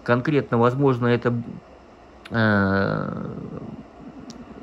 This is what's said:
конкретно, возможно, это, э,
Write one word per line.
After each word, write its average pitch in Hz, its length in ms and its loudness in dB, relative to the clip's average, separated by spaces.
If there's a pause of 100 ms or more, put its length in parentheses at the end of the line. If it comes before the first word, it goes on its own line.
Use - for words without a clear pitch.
конкретно, 127 540 2
возможно, 123 500 4
это, 120 260 2 (960)
э, 98 960 2 (1400)